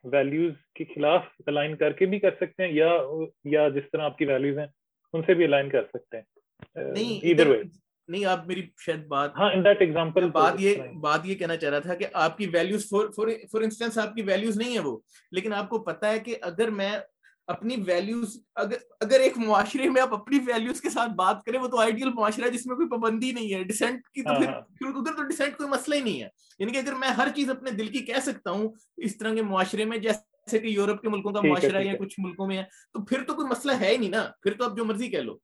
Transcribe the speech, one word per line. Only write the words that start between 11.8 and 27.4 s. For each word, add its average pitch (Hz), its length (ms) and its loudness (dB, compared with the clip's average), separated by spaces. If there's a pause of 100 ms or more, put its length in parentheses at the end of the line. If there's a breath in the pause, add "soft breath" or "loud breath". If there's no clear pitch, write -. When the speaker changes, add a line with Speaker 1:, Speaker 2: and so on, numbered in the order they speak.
Speaker 2:
کہ 190 180 -6
آپ 165 240 2
کی 202 160 -4
ویلیوز، 190 420 0
for، 214 100 2
for، 214 240 -2
for 220 320 -4
instance 220 460 -2
آپ 208 80 -10
کی 226 60 -4
ویلیوز 202 360 0
نہیں 240 160 -2
ہے 220 60 0
وہ، 131 200 -4 (320 soft breath)
لیکن 202 220 -2
آپ 202 160 -4
کو 226 100 -2
پتہ 214 260 -6
ہے 220 140 0
کہ 226 220 -8
اگر 185 280 -2
میں 202 220 -2 (560 soft breath)
اپنی 220 280 -6 (100)
ویلیوز، 208 580 -2 (120)
اگر، 208 200 -4 (240)
اگر 233 200 6
ایک 262 180 4
معاشرے 226 520 2
میں 262 120 4
آپ 254 120 2
اپنی 254 340 0
ویلیوز 240 340 -2
کے - 80 -4
ساتھ 233 200 -2
بات 196 340 0
کریں، 240 160 -2
وہ 254 80 -4
تو 247 120 0
آئیڈیل 233 300 2
معاشرہ 220 360 0
ہے 247 40 2
جس 240 160 -6
میں 254 100 -6
کوئی 302 140 0
پابندی 226 420 0
نہیں 220 220 -4
ہے۔ 185 100 -4
ڈسینٹ 220 440 -2
کی 277 140 -10
تو 226 80 -4
Speaker 1:
ہاں، 143 100 2
Speaker 2:
پھر، - 80 4
Speaker 1:
ہاں۔ 120 140 -6
Speaker 2:
پھر - 260 -12
ادھر 277 260 -4
تو 302 100 -6
ڈسینٹ 277 340 -4
کوئی 285 120 -6
مسئلہ 277 260 -2
ہی 285 60 0
نہیں 165 220 -4
ہے۔ 95 60 -14 (300 soft breath)
یعنی 208 120 -2
کہ 262 60 -2
اگر 269 160 -2
میں 262 140 -2
ہر 247 280 2
چیز 277 140 0